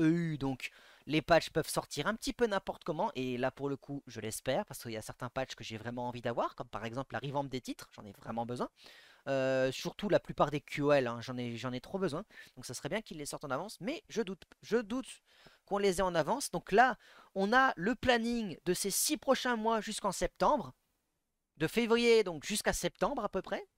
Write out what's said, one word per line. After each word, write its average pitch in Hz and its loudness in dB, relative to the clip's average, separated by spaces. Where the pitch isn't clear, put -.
E 160 6
U, 165 0
donc 135 -4
les 151 0
patchs - 4
peuvent - -2
sortir - -4
un 214 -2
petit - -6
peu 240 0
n'importe 196 -2
comment, 175 -2
et 127 -2
là 127 0
pour 139 -6
le 139 -2
coup 143 -10
je 113 -12
l'espère, 131 -4
parce - -14
qu'il 123 -8
y 110 -6
a 107 -8
certains - -10
patchs - -6
que - -16
j'ai 113 -10
vraiment 120 -6
envie 120 -8
d'avoir, 123 -2
comme 123 -10
par 104 -8
exemple 117 -8
la 113 -4
revamp 143 -4
des 131 -6
titres, - -12
j'en 113 -18
ai 101 -14
vraiment 117 -6
besoin. 123 -6
Euh, 131 2
surtout - -6
la 165 6
plupart - 0
des 143 -2
Q 143 2
L, 139 6
hein, 117 -4
j'en 123 -6
ai, 120 -4
j'en 123 -6
ai 127 -6
trop - -6
besoin. 180 -2
Donc 131 -14
ça 127 -10
serait - -8
bien 202 -4
qu'ils 175 -14
les 143 -8
sortent 143 -10
en 147 -6
avance, 160 -4
mais 262 -6
je 220 -2
doute, 185 -6
je 208 0
doute 240 -6
qu'on 202 -2
les 196 4
ait 196 4
en 185 2
avance. 170 0
Donc - -6
là, 233 6
on 196 2
a 262 6
le 202 0
planning 233 0
de 180 2
ces 196 -2
six - 0
prochains 247 2
mois 220 2
jusqu'en 202 -4
septembre, 185 2
de 156 0
février 233 6
donc 165 -6
jusqu'à 208 0
septembre 208 0
à 208 0
peu 190 -2
près. 381 -6